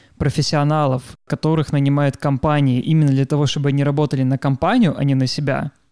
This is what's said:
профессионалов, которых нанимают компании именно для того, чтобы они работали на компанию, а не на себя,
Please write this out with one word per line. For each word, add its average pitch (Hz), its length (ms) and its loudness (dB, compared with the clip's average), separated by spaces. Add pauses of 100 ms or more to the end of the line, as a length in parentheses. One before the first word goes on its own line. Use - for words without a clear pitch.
(180)
профессионалов, 147 960 0 (120)
которых 156 440 -2
нанимают 143 460 0
компании 139 640 0
именно 156 300 2
для 135 140 2
того, 147 200 0
чтобы 143 240 -2
они 139 140 0
работали 143 400 0
на 131 140 0
компанию, 160 600 0
а - 60 -2
не 139 120 2
на 131 120 0
себя, 139 440 -4 (200)